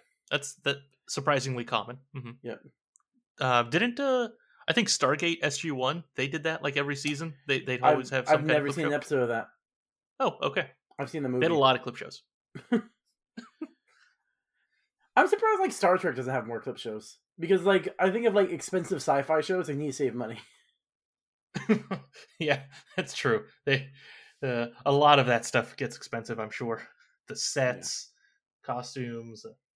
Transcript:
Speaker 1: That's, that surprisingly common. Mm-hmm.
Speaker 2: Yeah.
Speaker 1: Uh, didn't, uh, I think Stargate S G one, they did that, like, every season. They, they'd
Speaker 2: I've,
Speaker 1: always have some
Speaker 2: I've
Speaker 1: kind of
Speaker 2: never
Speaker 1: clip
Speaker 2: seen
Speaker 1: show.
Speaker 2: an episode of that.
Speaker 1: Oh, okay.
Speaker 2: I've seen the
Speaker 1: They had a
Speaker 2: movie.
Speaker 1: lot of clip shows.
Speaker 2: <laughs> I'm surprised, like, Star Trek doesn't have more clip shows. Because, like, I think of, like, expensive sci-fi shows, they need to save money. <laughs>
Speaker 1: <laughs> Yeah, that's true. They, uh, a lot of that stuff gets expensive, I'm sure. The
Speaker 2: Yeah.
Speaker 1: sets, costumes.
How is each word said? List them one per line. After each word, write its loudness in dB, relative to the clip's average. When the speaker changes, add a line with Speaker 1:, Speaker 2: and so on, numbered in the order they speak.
Speaker 1:
That's, -4
that -2
surprisingly -2
common. -4
Mm-hmm. -12
Speaker 2:
Yeah. -8
Speaker 1:
Uh, 4
didn't, 0
uh, 0
I 2
think 2
Stargate 2
S 0
G -6
one, -2
they -2
did -6
that, -4
like, -2
every -2
season. -4
They, 2
they'd -4
Speaker 2:
I've, 6
Speaker 1:
always -2
have -2
some 6
Speaker 2:
I've 4
Speaker 1:
kind 0
of 6
Speaker 2:
never 0
Speaker 1:
clip -2
Speaker 2:
seen -4
Speaker 1:
show. 2
Speaker 2:
an 0
episode 0
of 0
that. -2
Speaker 1:
Oh, 0
okay. -2
Speaker 2:
I've -6
seen -6
the -2
Speaker 1:
They 0
had 2
a 4
Speaker 2:
movie. 2
Speaker 1:
lot 8
of -4
clip -8
shows. -14
Speaker 2:
<laughs> -
I'm 6
surprised, 2
like, 2
Star 4
Trek -2
doesn't -4
have -2
more -6
clip -8
shows. -10
Because, 2
like, 2
I 4
think 0
of, 4
like, 4
expensive -4
sci-fi 2
shows, -2
they -4
need -4
to -4
save -2
money. -8
<laughs> -20
Speaker 1:
<laughs> 4
Yeah, 0
that's -6
true. 0
They, 0
uh, -2
a 2
lot 8
of 4
that 2
stuff -2
gets -8
expensive, -8
I'm -8
sure. -6
The -12
Speaker 2:
Yeah. -14
Speaker 1:
sets, -4
costumes. -8